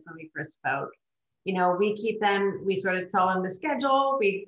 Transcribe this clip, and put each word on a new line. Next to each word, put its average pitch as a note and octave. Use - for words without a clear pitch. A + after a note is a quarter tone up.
when E3
we D#3
first D3
spoke. C#3
You F#3
know, F3+
we G#3
keep G#3+
them, G3
we F#3+
sort F#3+
of F3+
tell F#3
them F#3
the F3+
schedule, C4+
we G3